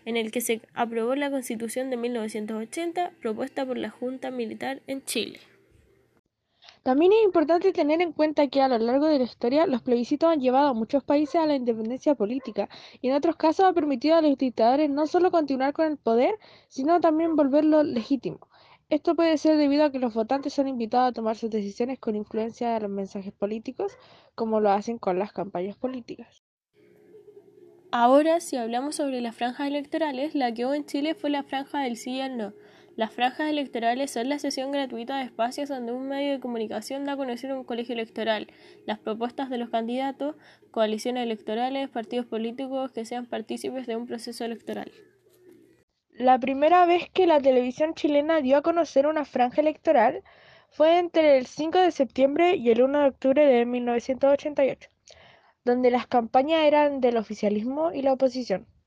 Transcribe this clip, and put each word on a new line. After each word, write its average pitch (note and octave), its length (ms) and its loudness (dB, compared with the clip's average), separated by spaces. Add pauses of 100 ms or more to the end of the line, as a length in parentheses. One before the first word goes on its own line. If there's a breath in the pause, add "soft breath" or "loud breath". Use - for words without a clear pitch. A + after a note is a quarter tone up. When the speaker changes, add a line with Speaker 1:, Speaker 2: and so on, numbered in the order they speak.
Speaker 1:
en A#3 120 -4
el A3 160 -4
que B3 80 -4
se A3+ 220 -2 (120)
aprobó A#3 400 -2
la C#4+ 160 -2
Constitución B3 600 -6
de B3 60 -4
mil A#3+ 160 -4
novecientos A3 480 -6
ochenta, E4+ 600 -6
propuesta B3 440 -6
por B3+ 140 -6
la A3 120 -6
Junta B3+ 420 -8
Militar A#3+ 560 -8
en C4+ 160 -10
Chile. - 340 -6 (1400 soft breath)
Speaker 2:
También D4+ 300 4
es A4 120 6
importante F4 500 2
tener D#4+ 260 2
en E4+ 120 0
cuenta D4+ 360 2
que C4+ 140 0
a C4+ 60 4
lo B3 100 2
largo B3 280 2
de D#4 120 4
la B3+ 60 0
historia C4 420 0
los C4 160 -2
plebiscitos C#4 500 0
han D#4 80 0
llevado C4 280 4
a C4+ 40 2
muchos A3+ 320 -2
países D4 300 0
a E4 100 2
la D4+ 100 2
independencia A#3+ 600 -2
política G#3+ 560 -4 (320 loud breath)
y B3 60 -2
en C4 60 2
otros D4+ 220 0
casos D#4+ 300 4
ha F#4 80 4
permitido D4+ 420 2
a D#4+ 60 4
los C#4+ 160 4
dictadores C4 500 2
no C#4+ 180 -2
solo F4 240 2
continuar C#4+ 440 0
con D#4+ 100 0
el D#4 140 -2
poder, B3+ 380 2 (320 soft breath)
sino D#4 300 0
también D#4+ 380 2
volverlo D4+ 460 4
legítimo. A#3+ 640 -4 (400 soft breath)
Esto D#4 260 0
puede E4 220 2
ser D#4 220 4
debido D4 260 4
a C#4+ 80 0
que C4+ 60 -6
los B3 160 -2
votantes C4+ 400 -2
son C4+ 140 0
invitados B3 420 0
a - 20 -2
tomar A3 240 -4
sus A3 140 -6
decisiones A3 480 -4
con G#3+ 180 -4
influencia A3+ 560 -6
de A3+ 80 -4
los G3+ 100 -6
mensajes G3 440 -8
políticos, A3+ 580 -6 (420 soft breath)
como A3 260 -2
lo G#3 100 4
hacen G#3+ 260 -2
con F3+ 220 -2
las G#3 160 -6
campañas F3+ 420 -8
políticas. - 640 -12 (1500)
Speaker 1:
Ahora, C#4+ 480 6
si D4+ 160 -6
hablamos B3 400 -4
sobre C4+ 240 -4
las A3+ 160 -8
franjas B3 300 -6
electorales, C#4+ 680 -4
la B3 200 -2
que A#3 100 -4
hubo C4 80 -2
en D4 140 -4
Chile D4 280 -4
fue D4+ 140 -6
la C#4+ 140 -2
franja C#4 400 -6
del A#3 160 -6
sí B3+ 140 -10
y C4 80 -6
el C4 180 -6
no. G#3 160 -8 (420 loud breath)
Las A3 160 -4
franjas B3+ 360 -2
electorales C4 640 -2
son A#3 180 -4
la C#4+ 100 -4
cesión C4+ 340 -6
gratuita C4+ 460 -6
de C4 60 -6
espacios B3+ 460 -6
donde A#3+ 220 -6
un C4 160 -8
medio C#4 240 -2
de C4+ 80 -4
comunicación A3+ 680 -6
da C#4+ 60 -4
a C#4 40 -6
conocer C4 380 -6
un C4 100 -8
colegio A#3+ 300 -6
electoral, A3 540 -4 (360 loud breath)
las G#3+ 140 -6
propuestas A#3+ 500 -6
de C4 80 -6
los A#3 140 -8
candidatos, C4 640 -4 (360 soft breath)
coaliciones A3+ 520 -2
electorales, A#3+ 640 -4
partidos A#3+ 380 -6
políticos C4 640 -6
que A3+ 160 -10
sean A#3+ 200 -8
partícipes A#3+ 600 -8
de A3+ 100 -6
un A#3+ 100 -8
proceso A#3+ 380 -10
electoral. A3 480 -10 (1200)
Speaker 2:
La B3+ 280 4
primera C#4+ 460 2
vez F4 300 2
que F#4 120 4
la D#4 140 6
televisión C4 540 2
chilena D4+ 480 0
dio C4 160 2
a D4 40 2
conocer D#4+ 440 2
una D#4 180 -2
franja B3 380 0
electoral D4+ 600 2 (460 soft breath)
fue E4 300 4
entre D#4+ 400 4
el B3+ 80 -2
cinco D#4+ 320 -2
de F4+ 140 4
septiembre C#4+ 640 2
y A#3 140 2
el A3+ 120 4
uno C#4 180 2
de C#4+ 80 4
octubre C4+ 380 4
de A#3+ 180 6
mil A#3+ 220 -4
novecientos B3+ 440 0
ochenta C#4+ 360 0
y - 40 0
ocho, - 200 -12 (760 soft breath)
donde B3 260 2
las A#3+ 160 0
campañas C4+ 580 2
eran D4 360 4
del A#3+ 160 2
oficialismo A3 760 -2
y C#4 100 -6
la C4+ 100 2
oposición. B3+ 540 -2 (200)